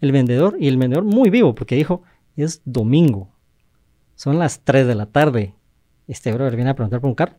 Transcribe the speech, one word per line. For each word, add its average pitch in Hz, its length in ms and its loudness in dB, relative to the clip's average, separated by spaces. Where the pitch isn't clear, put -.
el 143 120 0
vendedor, 135 480 2
y 151 80 0
el 131 80 2
vendedor 127 280 0
muy 214 260 2
vivo, 196 240 4
porque 123 220 -6
dijo, 165 260 -2
"Es 151 300 -6
domingo, 123 640 0
son 143 220 -2
las 165 220 -4
tres 131 260 2
de 120 80 0
la 104 120 -6
tarde, 120 480 0
este 127 240 -6
brother 120 240 -2
viene 123 140 0
a 135 40 0
preguntar 117 260 -4
por 139 80 -2
un 120 60 -2
carro, - 240 -4